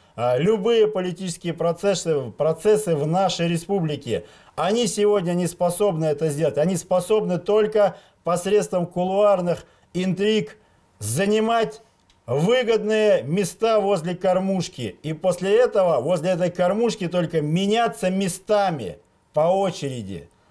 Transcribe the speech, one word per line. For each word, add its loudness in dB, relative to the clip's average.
а, 0
любые 2
политические -6
процессы, -2
процессы 0
в 0
нашей 0
республике. -2
Они 0
сегодня 2
не 0
способны 0
это 0
сделать. -2
Они 2
способны 0
только 2
посредством 0
кулуарных 0
интриг -2
занимать 0
выгодные 2
места 0
возле 0
кормушки. -2
И -6
после 0
этого 2
возле 0
этой 0
кормушки 0
только -2
меняться 0
местами -2
по 2
очереди, -2